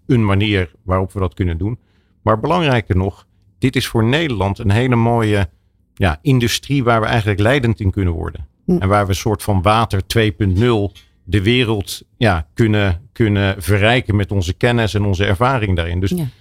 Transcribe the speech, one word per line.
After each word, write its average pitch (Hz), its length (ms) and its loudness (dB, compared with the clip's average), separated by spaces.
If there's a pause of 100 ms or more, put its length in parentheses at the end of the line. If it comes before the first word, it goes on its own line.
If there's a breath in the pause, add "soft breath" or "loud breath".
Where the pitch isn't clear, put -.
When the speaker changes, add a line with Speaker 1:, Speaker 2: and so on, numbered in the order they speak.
Speaker 1:
een 117 180 2
manier 98 460 0 (120)
waarop 95 300 -2
we 101 60 -6
dat 92 140 -4
kunnen 87 240 -2
doen. 104 220 -6 (440)
Maar 110 160 2
belangrijker 147 580 0
nog, 95 280 -4 (340)
dit 131 160 0
is 127 120 -2
voor 110 160 0
Nederland 117 560 -2
een 98 120 -2
hele 123 240 2
mooie, 113 540 0 (440)
ja, 82 280 -2
industrie 131 600 0
waar 113 180 2
we 110 60 -2
eigenlijk 107 320 0
leidend 117 400 0
in 98 120 0
kunnen 87 220 0
worden. 82 340 -10 (180)
Speaker 2:
Hm. - 120 0
Speaker 1:
En 92 100 -2
waar 101 160 4
we 98 60 -2
een 95 60 0
soort 104 280 -4
van 98 180 0
water 104 460 0
twee 110 240 0
punt 95 260 0
nul 110 340 2 (320 soft breath)
de 98 180 -2
wereld, 113 600 0 (160)
ja, 95 360 0
kunnen, 104 480 0 (100)
kunnen 101 520 0
verrijken 104 520 2
met 104 160 -2
onze 95 220 -2
kennis 120 400 0
en 104 100 0
onze 98 220 0
ervaring 107 500 0
daarin. 85 240 -4
Dus 98 100 0
Speaker 2:
Ja. 170 180 -4 (140)